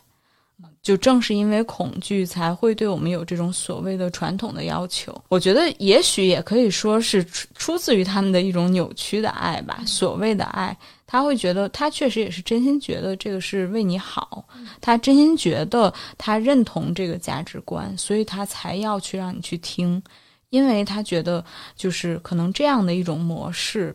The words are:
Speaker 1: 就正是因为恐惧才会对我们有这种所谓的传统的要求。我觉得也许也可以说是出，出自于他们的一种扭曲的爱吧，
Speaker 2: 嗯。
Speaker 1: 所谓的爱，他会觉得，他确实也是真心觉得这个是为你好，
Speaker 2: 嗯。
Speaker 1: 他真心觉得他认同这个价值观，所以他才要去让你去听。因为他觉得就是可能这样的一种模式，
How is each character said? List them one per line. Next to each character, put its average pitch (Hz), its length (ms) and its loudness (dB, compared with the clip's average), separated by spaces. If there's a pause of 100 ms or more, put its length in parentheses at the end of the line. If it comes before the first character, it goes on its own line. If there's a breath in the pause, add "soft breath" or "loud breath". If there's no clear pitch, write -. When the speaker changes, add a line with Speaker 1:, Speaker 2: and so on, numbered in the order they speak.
(800)
Speaker 1:
就 196 160 4
正 254 240 6
是 220 140 0
因 208 140 2
为 214 140 2
恐 175 360 -6
惧 190 260 -2
才 175 300 -2
会 226 180 2
对 214 140 0
我 190 80 0
们 156 160 -2
有 170 120 -4
这 170 120 -6
种 175 160 -2
所 - 300 -6
谓 190 160 -4
的 180 120 -2
传 175 280 -4
统 214 180 -6
的 156 80 -6
要 165 240 -4
求。 - 260 -8 (140)
我 185 120 4
觉 185 140 4
得 311 240 4
也 196 240 6
许 202 240 2
也 175 160 4
可 208 160 0
以 233 140 4
说 214 280 0
是 214 260 2
出， - 300 -10
出 330 220 -4
自 311 180 4
于 190 80 4
他 196 180 0
们 196 100 2
的 180 100 4
一 190 100 0
种 175 200 2
扭 180 220 2
曲 - 280 -4
的 214 100 0
爱 - 320 -4
吧， - 180 -8
Speaker 2:
嗯。 - 40 -8
Speaker 1:
所 - 300 0
谓 214 180 0
的 185 120 0
爱， 190 300 -6 (300 loud breath)
他 254 160 0
会 285 140 2
觉 180 180 0
得， 196 160 0
他 294 200 -2
确 294 200 0
实 220 120 -2
也 190 100 -2
是 175 100 -10
真 233 220 0
心 285 160 2
觉 - 220 -6
得 190 160 -4
这 208 120 -8
个 190 100 -4
是 185 280 -4
为 214 160 -2
你 185 160 0
好， - 460 -10 (120 loud breath)
Speaker 2:
嗯。 240 80 -18 (140 loud breath)
Speaker 1:
他 233 180 4
真 262 160 4
心 302 220 8
觉 156 300 0
得 208 280 4 (240 loud breath)
他 214 220 -2
认 254 240 6
同 165 300 -2
这 190 120 -2
个 170 120 -4
价 156 260 -6
值 - 160 -14
观， 190 380 -8
所 - 180 -2
以 214 80 2
他 202 220 -6
才 175 320 -8
要 214 220 -2
去 - 180 -8
让 185 180 -6
你 175 60 -10
去 - 160 -6
听。 180 440 -2 (480 soft breath)
因 262 160 4
为 208 200 2
他 208 180 -6
觉 170 180 -2
得 170 220 -2 (320 loud breath)
就 185 160 -2
是 170 280 -4
可 175 140 -8
能 175 200 0
这 285 100 -2
样 269 200 4
的 175 120 2
一 185 80 0
种 160 160 -4
模 165 320 -4
式， 170 440 -4